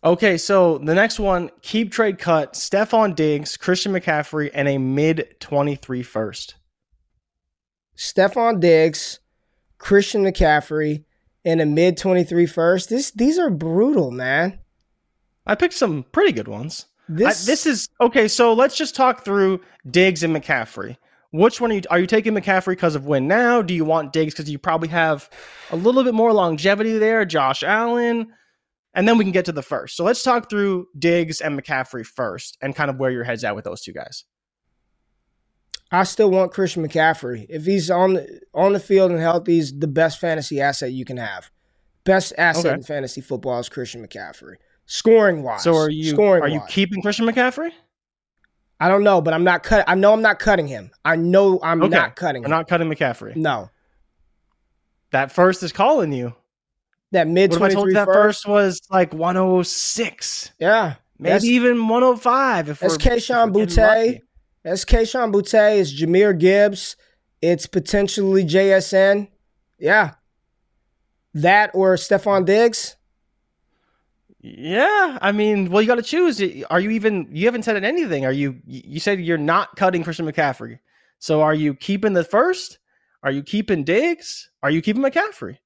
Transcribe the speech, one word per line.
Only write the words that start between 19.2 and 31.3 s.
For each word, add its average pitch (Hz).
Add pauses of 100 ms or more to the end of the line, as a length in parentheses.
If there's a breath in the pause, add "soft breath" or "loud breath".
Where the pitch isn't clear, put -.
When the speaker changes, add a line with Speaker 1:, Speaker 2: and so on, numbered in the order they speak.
Speaker 1:
through 190 (280 soft breath)
Diggs 175
and 165
McCaffrey. 120 (340)
Which 202
one 233
are 208
you, 190
are 175
you 180
taking 220
McCaffrey 185
'cause 160
of 139
win 143
now? 240
Do 185
you 160
want 156
Diggs 160
'cause 151
you 147
probably 160
have 160 (420 loud breath)
a 165
little 247
bit 247
more 226
longevity 196
there, 220
Josh 143
Allen? 233 (680 soft breath)
And 185
then 233
we 214
can 185
get 180
to 180
the 147
first. -
So 170
let's 240
talk 240
through 196 (100)
Diggs 170